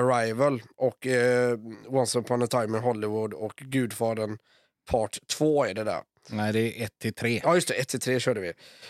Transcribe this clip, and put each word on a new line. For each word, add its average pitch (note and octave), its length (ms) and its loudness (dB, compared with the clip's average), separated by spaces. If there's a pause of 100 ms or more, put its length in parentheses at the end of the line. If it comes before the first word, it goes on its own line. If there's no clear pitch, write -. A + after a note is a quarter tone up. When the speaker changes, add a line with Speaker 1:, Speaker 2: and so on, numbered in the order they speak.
(120)
Speaker 1:
Arrival A#2 500 2 (140)
och, B2+ 300 -2
eh, B2 520 4 (300)
Once B2+ 300 2
Upon A#2+ 240 0
a A#2+ 40 4
Time A2+ 320 0
in A2 60 -2
Hollywood G#2+ 500 -2
och G#2+ 220 -8
Gudfadern A2+ 840 -2 (520)
Part A2 360 0
två D3+ 400 2
är F#2+ 80 -4
det A2 100 -4
där. F#2+ 160 -2 (280)
Speaker 2:
Nej, G#2+ 240 0
det A2 80 2 (200)
är A#2 40 -4
ett - 140 -10
till A2 160 -6
tre. A#2 300 -2
Speaker 1:
Ja, E3 100 4
just F3+ 140 2
det. C3 60 -2
Ett B2 140 -2
till B2+ 120 -4
tre B2+ 200 0
körde A#2 200 0
vi. F2 120 -6 (380)